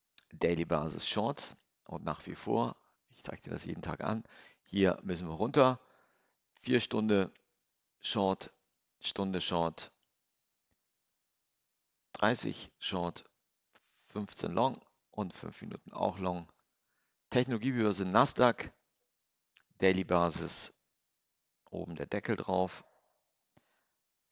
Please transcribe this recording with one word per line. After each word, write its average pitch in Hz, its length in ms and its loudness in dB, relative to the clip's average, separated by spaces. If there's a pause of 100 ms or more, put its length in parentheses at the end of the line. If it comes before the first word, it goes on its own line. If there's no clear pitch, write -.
(320)
Daily 85 320 0
Basis 80 440 -2
Short - 480 -4 (280)
und 82 200 -12
nach 80 220 -6
wie - 100 -10
vor, 117 400 0 (320)
ich - 160 -20
zeige - 180 -12
dir - 80 -14
das 85 140 -8
jeden 85 180 -8
Tag - 220 -6
an, 110 180 -2 (400)
hier 95 400 4
müssen 90 240 -4
wir 80 80 -4
runter. 127 460 4 (800)
Vier 123 180 2
Stunde 107 540 2 (680)
Short, - 540 -2 (460)
Stunde 95 400 -2
Short, 85 520 -2 (2250)
dreißig 110 680 -2
Short, 87 500 -4 (800)
fünfzehn 101 460 -6
Long 117 280 0 (300)
und 95 240 -6
fünf - 280 -12
Minuten - 300 -14
auch 95 260 -2
Long. 90 300 -4 (840)
Technologiebörse 117 760 2
Nasdaq, 117 680 4 (1080)
Daily 92 240 4
Basis, 85 720 0 (960)
oben 85 240 -8
der 73 120 -6
Deckel 104 280 -2
drauf. 92 500 -2 (1500)